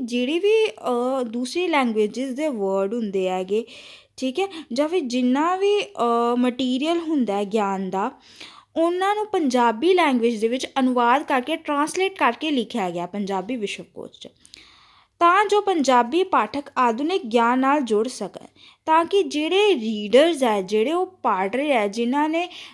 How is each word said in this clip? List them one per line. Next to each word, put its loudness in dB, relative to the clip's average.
ਜਿਹੜੀ -2
ਵੀ, 4
ਅ, -2
ਦੂਸਰੀ -4
ਲੈਂਗੁਏਜਿਸ 0
ਦੇ -2
ਵਰਡ -2
ਹੁੰਦੇ -2
ਹੈਗੇ, -2
ਠੀਕ -4
ਹੈ, -2
ਜਾਂ 0
ਫਿਰ 0
ਜਿੰਨਾ 0
ਵੀ, 2
ਅ, -10
ਮਟੀਰੀਅਲ 0
ਹੁੰਦਾ -2
ਹੈ -2
ਗਿਆਨ -2
ਦਾ, -2
ਉਹਨਾਂ 0
ਨੂੰ -2
ਪੰਜਾਬੀ 2
ਲੈਂਗੁਏਜ 2
ਦੇ 0
ਵਿੱਚ -2
ਅਨੁਵਾਦ 4
ਕਰਕੇ, -2
ਟਰਾਂਸਲੇਟ -2
ਕਰਕੇ 0
ਲਿਖਿਆ -2
ਗਿਆ -4
ਪੰਜਾਬੀ -4
ਵਿਸ਼ਵਕੋਸ਼ -10
'ਚ, -20
ਤਾਂ 4
ਜੋ 2
ਪੰਜਾਬੀ 2
ਪਾਠਕ -2
ਆਧੁਨਿਕ 0
ਗਿਆਨ 2
ਨਾਲ 2
ਜੁੜ 0
ਸਕਣ, -10
ਤਾਂ 4
ਕਿ 2
ਜਿਹੜੇ 2
ਰੀਡਰਸ 2
ਹੈ, 2
ਜਿਹੜੇ 0
ਉਹ 0
ਪੜ੍ਹ -2
ਰਹੇ 0
ਹੈ, 2
ਜਿਨ੍ਹਾਂ 0
ਨੇ -2